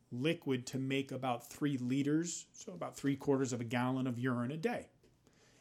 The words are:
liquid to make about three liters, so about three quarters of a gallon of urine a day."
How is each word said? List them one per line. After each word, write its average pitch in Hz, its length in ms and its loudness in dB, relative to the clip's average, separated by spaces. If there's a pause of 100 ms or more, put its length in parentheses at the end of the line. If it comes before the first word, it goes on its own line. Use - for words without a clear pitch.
(120)
liquid 131 540 0
to 131 120 -4
make 135 340 0
about 127 360 -2
three 143 300 0
liters, 143 760 2
so - 200 -14
about 139 240 -8
three 139 200 2
quarters 135 360 2
of 117 80 -2
a 123 40 -4
gallon 127 420 2
of 120 120 -2
urine 120 320 0
a 151 60 -4
day." 165 320 -2 (720)